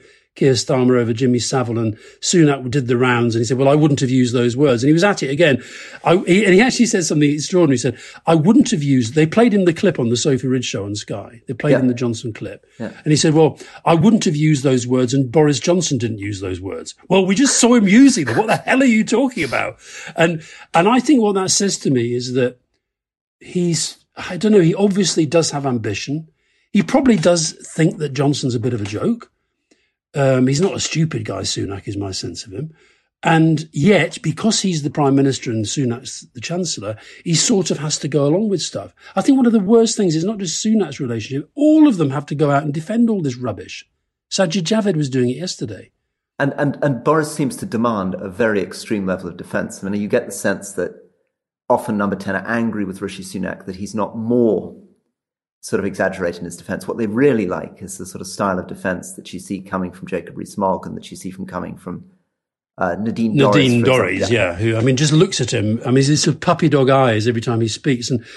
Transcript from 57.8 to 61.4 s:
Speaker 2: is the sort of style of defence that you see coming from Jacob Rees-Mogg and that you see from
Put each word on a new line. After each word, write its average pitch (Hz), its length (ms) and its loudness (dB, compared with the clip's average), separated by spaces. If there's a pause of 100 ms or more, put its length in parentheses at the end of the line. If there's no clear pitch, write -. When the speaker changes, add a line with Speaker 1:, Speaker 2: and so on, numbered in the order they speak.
Speaker 2:
is 95 160 -14
the 92 80 -12
sort 98 140 -16
of 95 80 -14
style 95 320 -2
of 90 80 -10
defence 92 460 -8
that - 180 -18
you 92 80 -12
see - 220 -10
coming 92 320 -8
from - 160 -18
Jacob 85 280 -8
Rees-Mogg 92 480 -4
and 90 120 -12
that - 120 -18
you 90 60 -18
see 92 160 -16
from 92 140 -14